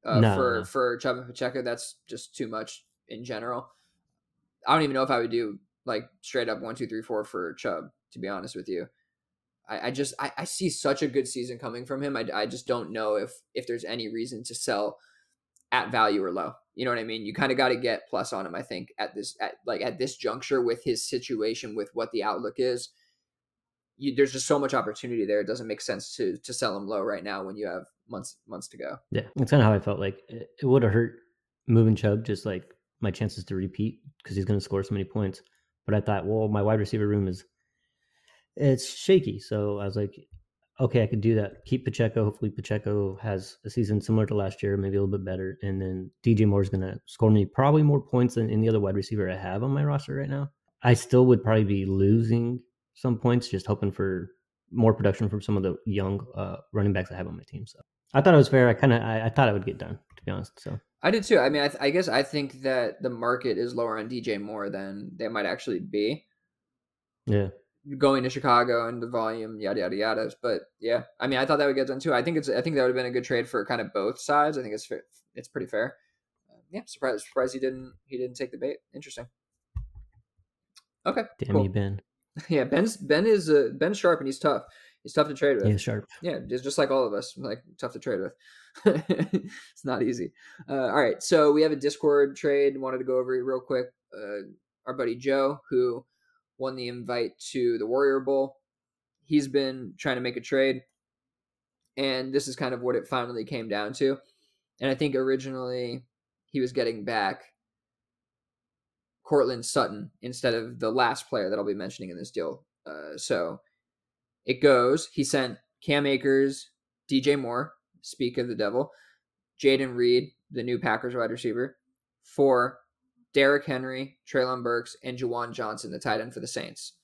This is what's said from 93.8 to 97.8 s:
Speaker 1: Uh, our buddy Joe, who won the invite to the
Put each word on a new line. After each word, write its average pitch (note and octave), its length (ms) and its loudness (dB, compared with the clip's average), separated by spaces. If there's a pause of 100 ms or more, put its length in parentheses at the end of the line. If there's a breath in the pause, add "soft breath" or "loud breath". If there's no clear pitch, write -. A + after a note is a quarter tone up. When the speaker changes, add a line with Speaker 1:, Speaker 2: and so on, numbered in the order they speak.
Speaker 1:
Uh, G2+ 360 -10 (360)
our C3 80 -8
buddy A#2+ 220 -2
Joe, C3+ 440 0 (100)
who B2 360 0 (520)
won C3 180 -6
the B2 140 -8
invite A#2+ 500 -4
to A#2+ 380 0
the A2 100 -2